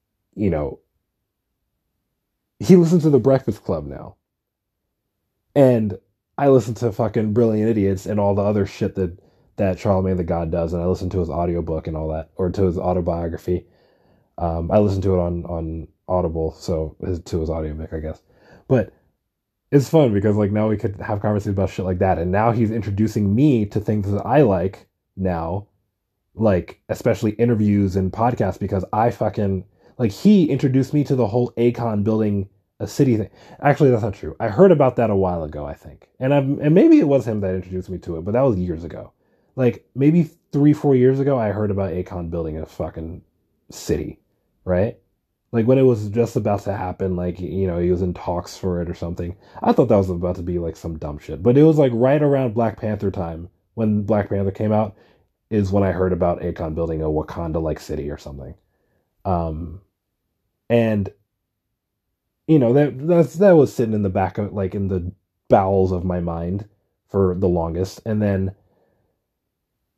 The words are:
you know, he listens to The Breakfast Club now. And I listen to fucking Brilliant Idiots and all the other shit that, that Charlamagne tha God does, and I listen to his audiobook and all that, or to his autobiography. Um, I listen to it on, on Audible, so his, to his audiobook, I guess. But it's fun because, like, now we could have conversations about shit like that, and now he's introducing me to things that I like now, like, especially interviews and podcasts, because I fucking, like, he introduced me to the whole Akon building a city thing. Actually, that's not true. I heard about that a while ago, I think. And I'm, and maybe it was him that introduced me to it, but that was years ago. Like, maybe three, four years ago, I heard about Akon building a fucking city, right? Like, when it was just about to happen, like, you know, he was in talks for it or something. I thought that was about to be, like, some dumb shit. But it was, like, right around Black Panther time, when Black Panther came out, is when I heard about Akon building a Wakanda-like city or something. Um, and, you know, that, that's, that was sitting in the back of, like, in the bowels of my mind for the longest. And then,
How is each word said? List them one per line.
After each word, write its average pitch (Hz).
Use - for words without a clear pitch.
you 101
know, 73
he 175
listens 170
to 156
The 135
Breakfast 127
Club 78
now. -
And 123
I 143
listen 120
to 113
fucking 107
Brilliant 110
Idiots 98
and 104
all 101
the 101
other 104
shit -
that, 92
that 92
Charlamagne 92
tha 87
God 85
does, 85
and 87
I 90
listen 92
to 92
his 82
audiobook 82
and 80
all 78
that, 78
or 92
to 98
his 90
autobiography. 85
Um, 82
I 107
listen 98
to 95
it 90
on, 87
on 80
Audible, 82
so 80
his, 87
to 87
his 78
audiobook, 78
I 78
guess. 76
But 117
it's 139
fun 139
because, 101
like, 104
now 107
we 104
could 101
have 104
conversations 104
about 95
shit 98
like 92
that, 95
and 90
now 110
he's 110
introducing 107
me 123
to 104
things 104
that 101
I 131
like 98
now, 90
like, 98
especially 107
interviews 104
and 95
podcasts, 113
because 95
I 113
fucking, 98
like, 113
he 196
introduced 131
me 147
to 139
the 120
whole 120
Akon 117
building 104
a 104
city 131
thing. 107
Actually, 143
that's 113
not 107
true. -
I 117
heard 175
about 139
that 113
a 101
while 90
ago, 76
I 71
think. -
And 135
I'm, 139
and 151
maybe 302
it 180
was 131
him 107
that 92
introduced 92
me 87
to 82
it, 80
but 101
that 123
was 120
years 85
ago. -
Like, 123
maybe 151
three, 147
four 143
years 131
ago, 135
I 110
heard 104
about 98
Akon 90
building 82
a 76
fucking 82
city, -
right? 92
Like, 113
when 131
it 135
was 110
just 110
about 104
to 98
happen, 92
like, 90
you 92
know, 87
he 87
was 87
in 90
talks -
for 90
it 82
or 87
something. 87
I 233
thought 135
that 113
was 95
about 87
to 92
be, 87
like, 82
some 82
dumb 73
shit. 78
But 123
it 151
was, 156
like, 135
right 131
around 135
Black 113
Panther 104
time, 85
when 107
Black 104
Panther 98
came 107
out, 107
is 101
when 101
I 92
heard 90
about 87
Akon 85
building -
a 156
Wakanda-like 80
city 73
or -
something. 71
Um, 82
and, 110
you 156
know, 120
that, 139
that's, 170
that 190
was 143
sitting 113
in 107
the 101
back 92
of, 98
like, 98
in 101
the 90
bowels 95
of 90
my 90
mind 85
for 95
the 92
longest. 85
And 107
then, 95